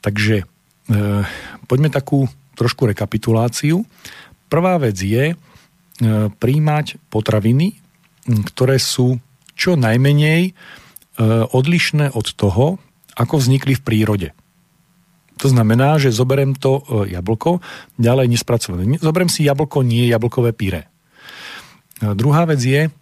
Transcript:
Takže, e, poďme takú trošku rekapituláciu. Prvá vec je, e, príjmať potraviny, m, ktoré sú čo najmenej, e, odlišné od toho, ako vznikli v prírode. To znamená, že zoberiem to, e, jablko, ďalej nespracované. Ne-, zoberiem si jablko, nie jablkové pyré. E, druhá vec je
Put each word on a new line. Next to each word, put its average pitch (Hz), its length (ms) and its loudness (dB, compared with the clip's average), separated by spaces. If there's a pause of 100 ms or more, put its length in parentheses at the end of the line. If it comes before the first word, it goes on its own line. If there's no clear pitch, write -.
Takže, 107 320 0
e, 90 80 -4 (1200)
poďme 143 240 2
takú 135 400 -2 (240)
trošku - 400 -2
rekapituláciu. 117 880 -2 (720)
Prvá 175 240 2
vec 107 240 -2
je, 120 320 0
e, - 20 -6 (920)
príjmať 151 800 -2
potraviny, 110 640 0 (540)
m, 110 160 0
ktoré 127 320 0
sú 127 480 0 (320)
čo 180 240 0
najmenej, 147 720 2
e, - 20 -20 (920)
odlišné 147 640 0
od 110 240 -4
toho, 113 400 0 (400)
ako 143 240 0
vznikli 135 400 2
v - 80 -14
prírode. 104 420 0 (1080)
To - 100 -2
znamená, 127 540 4
že 135 100 2
zoberiem 135 460 0
to, 139 240 0 (260)
e, 90 80 -8
jablko, 113 480 -2 (320)
ďalej 123 400 2
nespracované. 104 480 -4
Ne-, 135 180 -2
zoberiem 165 280 0
si 151 180 0
jablko, 143 380 0
nie 120 260 2
jablkové 117 400 0
pyré. 92 380 -6 (1120)
E, 107 160 -2
druhá 143 320 2
vec 147 100 0
je 135 300 0 (120)